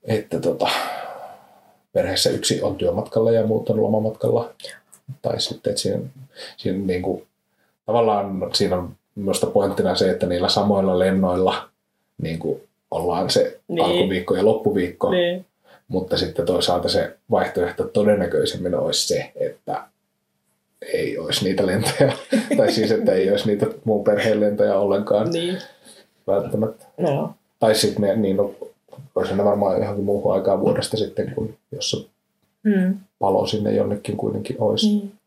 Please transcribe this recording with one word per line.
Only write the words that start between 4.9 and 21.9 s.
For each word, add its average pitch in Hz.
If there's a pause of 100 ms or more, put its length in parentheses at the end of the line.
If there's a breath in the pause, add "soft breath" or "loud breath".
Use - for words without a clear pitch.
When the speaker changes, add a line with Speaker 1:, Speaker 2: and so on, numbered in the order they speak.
Speaker 1:
Tai -
sitten, -
että -
siinä, - (580 loud breath)
siinä 95
niinku, 92 (600)
tavallaan 101
siinä 90
on 90 (180)
minusta 98
pointtina 95
se, 95
että 92
niillä 90
samoilla 98
lennoilla 92 (540)
niinku 82 (300)
ollaan 87
se -
Speaker 2:
Niin. 170
Speaker 1:
alkuviikko 98
ja 95
loppuviikko. 98
Speaker 2:
Niin. 180 (420 soft breath)
Speaker 1:
Mutta 92
sitten -
toisaalta 90
se - (140)
vaihtoehto -
todennäköisemmin 95
olisi -
se, -
että - (1080)
ei -
olisi -
niitä 95
lentoja. 117 (220)